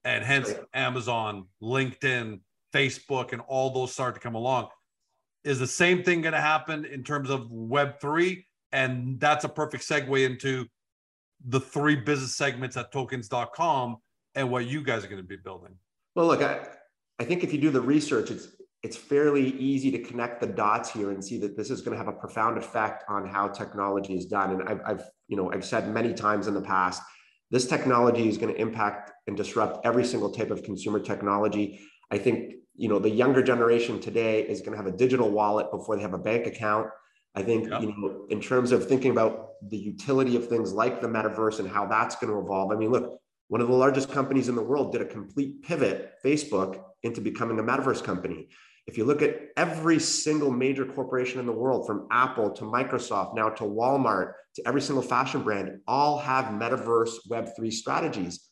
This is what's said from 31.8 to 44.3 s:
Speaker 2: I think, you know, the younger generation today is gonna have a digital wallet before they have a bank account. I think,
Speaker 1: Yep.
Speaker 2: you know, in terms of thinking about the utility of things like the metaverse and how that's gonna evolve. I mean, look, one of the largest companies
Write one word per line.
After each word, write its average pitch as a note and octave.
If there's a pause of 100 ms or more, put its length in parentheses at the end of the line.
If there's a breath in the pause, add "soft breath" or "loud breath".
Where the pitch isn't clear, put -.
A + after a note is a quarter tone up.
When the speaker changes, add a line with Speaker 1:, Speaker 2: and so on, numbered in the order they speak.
Speaker 2:
I G2+
think, - (200)
you A2
know, G2+
the G#2+
younger B2+
generation A#2
today A2
is G#2+
gonna G#2
have G2+
a F#2
digital A#2+
wallet G#2
before G#2
they G2
have F#2+
a -
bank A#2
account. G#2+ (480 loud breath)
I G2+
think, A2
Speaker 1:
Yep. A2
Speaker 2:
you G#2+
know, G#2
in G#2+
terms B2
of -
thinking C3
about A2 (180)
the G#2+
utility A#2+
of A#2
things A2+
like A2+
the A#2+
metaverse A2
and F#2+
how G2+
that's A2
gonna G#2+
evolve. F#2+
I G#2+
mean, A2
look, G#2+ (280)
one A2+
of A#2
the B2
largest C3+
companies C3+